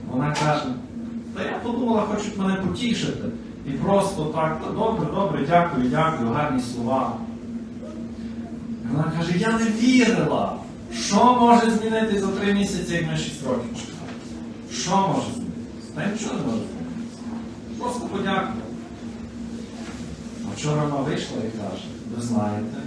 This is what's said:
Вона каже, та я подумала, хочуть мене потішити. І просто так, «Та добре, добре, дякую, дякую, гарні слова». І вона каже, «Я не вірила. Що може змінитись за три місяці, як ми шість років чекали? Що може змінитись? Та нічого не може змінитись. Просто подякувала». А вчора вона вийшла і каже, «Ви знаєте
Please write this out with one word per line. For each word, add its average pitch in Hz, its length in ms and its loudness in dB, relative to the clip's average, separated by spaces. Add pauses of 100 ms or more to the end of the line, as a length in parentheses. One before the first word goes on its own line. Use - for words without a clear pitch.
(120)
Вона 147 220 2
каже, 147 300 2 (720)
та 190 80 -4
я - 200 -4
подумала, 233 380 2
хочуть 202 360 -2
мене 190 180 2
потішити. - 680 0 (440)
І 139 40 -4
просто 190 540 2
так, 156 380 0
«Та - 80 -4
добре, 190 420 2
добре, 151 340 2
дякую, 156 420 4
дякую, 143 400 2
гарні 135 320 2
слова». 120 520 0 (1700)
І 117 80 -4
вона 160 260 2
каже, 175 200 2
«Я 226 220 4
не 226 60 4
вірила. 240 880 4 (400)
Що 233 460 6
може 233 320 8
змінитись 220 500 2
за 196 60 2
три 202 260 2
місяці, 175 400 2
як 165 180 2
ми 156 60 0
шість - 300 -4
років 117 280 0
чекали? - 360 -10 (600)
Що - 200 -4
може 190 440 2
змінитись? - 600 -8
Та 151 100 -4
нічого - 280 -2
не - 120 -2
може 113 120 0
змінитись. - 640 -8 (600)
Просто - 200 -4
подякувала». 190 540 -2 (1900)
А 101 100 -6
вчора 151 280 0
вона 139 180 0
вийшла - 360 -2
і 110 200 -4
каже, 95 260 -6 (320)
«Ви 117 60 -4
знаєте 113 640 -2